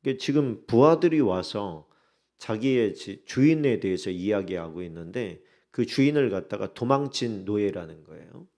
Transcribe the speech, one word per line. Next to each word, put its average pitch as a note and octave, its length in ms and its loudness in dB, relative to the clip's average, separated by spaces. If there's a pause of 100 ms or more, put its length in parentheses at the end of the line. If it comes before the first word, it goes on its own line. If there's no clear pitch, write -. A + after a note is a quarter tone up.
이게 C3 160 -2
지금 C#3 480 0
부하들이 D#3 560 6
와서 F#2 640 -2 (520)
자기의 A2+ 560 0
지-, - 300 -14
주인에 C#3+ 540 2
대해서 F#2+ 300 -2
이야기하고 F2+ 760 -4
있는데 E2+ 580 -10 (300)
그 B2 140 -2
주인을 C#3+ 440 2
갖다가 G2+ 440 -6
도망친 A2+ 720 -2
노예라는 F#2 580 -4
거예요. D#2+ 440 -20 (100)